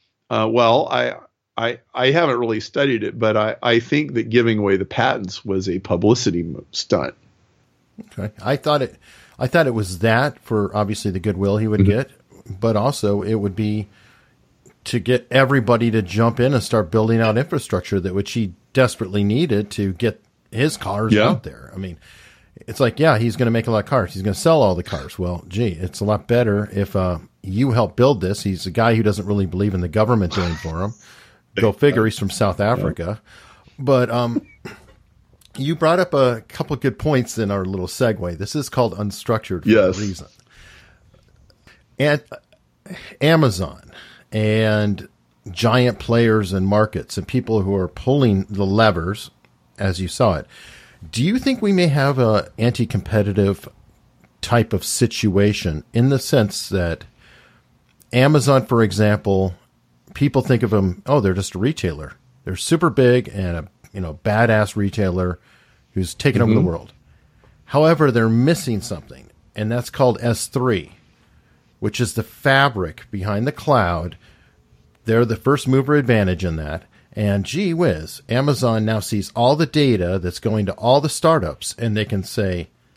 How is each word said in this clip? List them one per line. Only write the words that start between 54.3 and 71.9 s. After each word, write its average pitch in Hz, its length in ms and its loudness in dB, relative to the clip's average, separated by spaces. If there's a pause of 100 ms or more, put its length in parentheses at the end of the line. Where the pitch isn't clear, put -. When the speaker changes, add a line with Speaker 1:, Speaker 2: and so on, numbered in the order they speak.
Speaker 2:
type 117 320 0
of 98 120 -2
situation 101 1080 0
in 120 180 2
the 139 80 2
sense - 500 0
that 87 360 -4 (1080)
Amazon, 135 540 4
for 117 160 4
example, 101 720 0 (600)
people 139 280 0
think 123 200 2
of 113 80 0
them, 98 360 0
oh, 139 140 2
they're 98 140 2
just 95 200 -6
a 92 40 -8
retailer. 87 540 -4 (320)
They're 92 120 -8
super - 340 0
big 123 380 4
and 92 280 -4
a, 80 120 -10 (240)
you 101 80 -10
know, 80 240 -8
badass 107 520 2
retailer 92 640 -2 (540)
who's 92 220 -4
taken 127 280 0
over 113 100 4
the 110 80 4
Speaker 1:
Mm-hmm. 170 80 2
Speaker 2:
world. - 240 -8 (760)
However, 156 440 4
they're 113 180 2
missing 120 520 0
something, - 480 -14 (260)
and 107 160 -4
that's 120 200 -6
called 123 320 2
S 117 240 -2
three, 120 460 -2 (880)
which - 200 -4